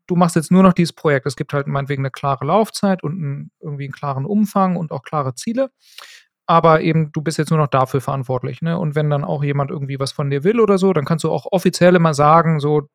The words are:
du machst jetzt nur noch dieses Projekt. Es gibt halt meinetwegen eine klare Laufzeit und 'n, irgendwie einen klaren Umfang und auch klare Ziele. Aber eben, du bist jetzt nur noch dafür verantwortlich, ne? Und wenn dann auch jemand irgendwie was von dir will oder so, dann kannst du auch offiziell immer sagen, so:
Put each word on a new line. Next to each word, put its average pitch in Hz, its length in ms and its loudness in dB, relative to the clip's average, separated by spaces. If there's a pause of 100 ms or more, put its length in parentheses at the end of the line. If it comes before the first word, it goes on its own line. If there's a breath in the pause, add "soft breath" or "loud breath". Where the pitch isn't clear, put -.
du 180 80 -2
machst 175 200 4
jetzt 156 160 -2
nur 185 120 6
noch 185 100 0
dieses 170 200 -2
Projekt. 143 340 -2
Es 139 80 -6
gibt - 180 -8
halt 143 140 -4
meinetwegen 139 340 -4
eine 135 100 -4
klare 139 340 -4
Laufzeit 196 580 0
und 165 180 -6
'n, 147 380 -8
irgendwie 147 240 -10
einen 139 100 -10
klaren 139 320 -6
Umfang 196 500 0
und 165 160 -6
auch 151 120 -8
klare 135 320 -4
Ziele. 254 340 -4 (800 loud breath)
Aber 165 340 4
eben, 160 300 0
du 156 120 -6
bist 160 160 -2
jetzt 151 100 -2
nur 160 80 2
noch 151 100 2
dafür 131 340 0
verantwortlich, 131 600 -6
ne? 165 160 -2
Und 151 160 -4
wenn 151 160 0
dann 143 140 0
auch 139 200 -4
jemand 143 280 -2
irgendwie 139 280 -8
was 135 120 -4
von 143 180 -4
dir 139 140 -2
will 220 160 2
oder 202 180 4
so, 185 160 2
dann 151 100 0
kannst 160 200 0
du 160 80 -2
auch 170 200 -4
offiziell 180 440 4
immer 165 180 4
sagen, 156 460 4
so: 147 360 0